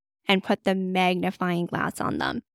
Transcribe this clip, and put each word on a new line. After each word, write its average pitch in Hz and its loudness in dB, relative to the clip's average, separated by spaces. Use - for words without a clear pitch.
and 190 4
put - 0
the 190 2
magnifying 180 0
glass - -4
on - -2
them. - -4